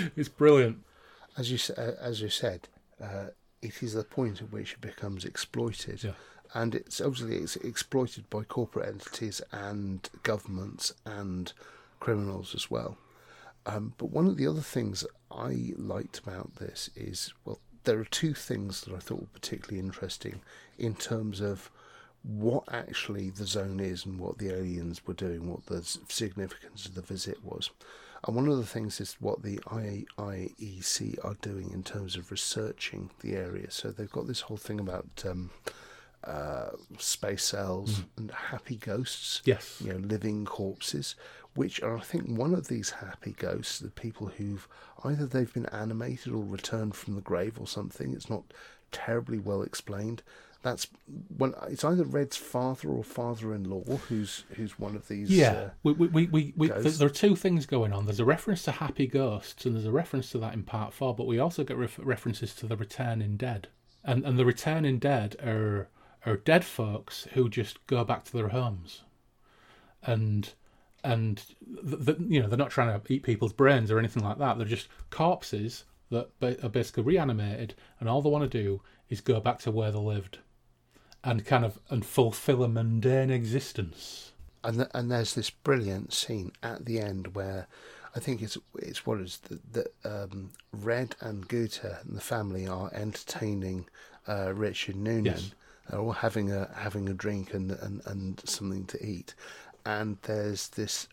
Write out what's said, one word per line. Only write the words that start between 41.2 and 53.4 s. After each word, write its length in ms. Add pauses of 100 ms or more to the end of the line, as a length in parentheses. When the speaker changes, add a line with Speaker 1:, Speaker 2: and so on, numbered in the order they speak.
Speaker 2:
which 280
are, 140
I 40
think, 260
one 260
of 160
these 220
happy 420
ghosts, 460
the 120
people 360
who've 400 (380)
either 220
they've 260
been 140
animated 640
or 120
returned 520
from 180
the 60
grave 400
or 80
something. 440
It's 160
not 240 (380)
terribly 480
well 240
explained. 600 (400)
That's 260 (480)
when 180 (140)
it's 160
either 200
Red's 320
father 520
or 160
father-in-law 800 (240)